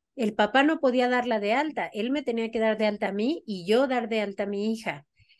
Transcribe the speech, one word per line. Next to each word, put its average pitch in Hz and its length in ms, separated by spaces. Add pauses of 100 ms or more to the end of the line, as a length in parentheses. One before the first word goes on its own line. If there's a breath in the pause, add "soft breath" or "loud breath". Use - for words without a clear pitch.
(160)
el 214 200
papá 220 280
no 302 160
podía 247 300
darla 240 320
de 202 120
alta, 269 400
él 220 180
me 294 120
tenía 226 280
que 233 80
dar 220 180
de 214 80
alta 208 240
a - 20
mí 226 340
y 185 220
yo 247 200
dar 240 220
de 220 120
alta 202 220
a 202 40
mi 202 260
hija. 160 320 (340 soft breath)